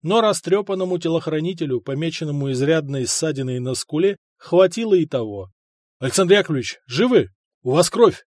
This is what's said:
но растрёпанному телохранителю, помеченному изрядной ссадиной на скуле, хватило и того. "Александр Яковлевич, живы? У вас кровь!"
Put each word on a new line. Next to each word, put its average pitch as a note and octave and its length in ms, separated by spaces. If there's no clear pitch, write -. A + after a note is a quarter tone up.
но G#3+ 180
растрёпанному F#3+ 760
телохранителю, E3 800
помеченному C#3+ 720
изрядной C#3 560
ссадиной C3+ 500
на B2+ 160
скуле, F#3+ 420
хватило F#3+ 580
и E3+ 100
того. G#2 460
"Александр F3+ 360
Яковлевич, D#3+ 520
живы? D#3 440
У B2+ 100
вас F3 180
кровь!" A3 340